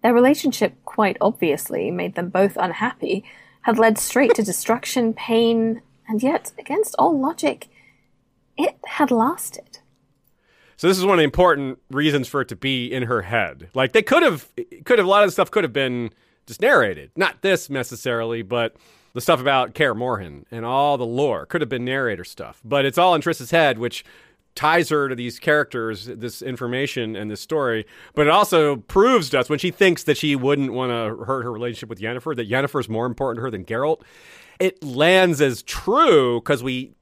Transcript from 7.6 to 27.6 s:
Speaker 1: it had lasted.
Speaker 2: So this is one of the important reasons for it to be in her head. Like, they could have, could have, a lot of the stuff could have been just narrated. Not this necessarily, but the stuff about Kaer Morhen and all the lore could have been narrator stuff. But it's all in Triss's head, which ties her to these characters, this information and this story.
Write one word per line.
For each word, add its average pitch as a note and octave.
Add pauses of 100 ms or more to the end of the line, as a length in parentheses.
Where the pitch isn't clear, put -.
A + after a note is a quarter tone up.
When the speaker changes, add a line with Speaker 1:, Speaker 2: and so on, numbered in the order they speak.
Speaker 1:
it - (100)
had -
lasted. - (1000)
Speaker 2:
So -
this F#3
is F3+
one G3+
of F3
the D#3+
important C#3+ (120)
reasons C#3+
for C#3
it A#2+
to A2
be B2+
in B2+
her A2+
head. F2
Like, B2+
they A3
could C#4
have, G3+ (340)
could A#3+
have, F#3+
a F#3+
lot G3+
of G3+
the E3+
stuff -
could G3+
have C3
been B2 (360)
just -
narrated. A2
Not F3
this F#3+
necessarily, A#2
but A2+ (380)
the B2
stuff D#3
about B2+
Kaer C#3
Morhen G2
and A#2
all C#3
the B2
lore A#2+
could E3
have B2
been B2
narrator B2
stuff. -
But C#3
it's C#3
all F3+
in D3+
Triss's D#3
head, D3
which A#2 (500)
ties D#3+
her C#3+
to C3
these A#2+
characters, A2+
this A2
information B2+
and G#2+
this G#2
story. A#2+ (280)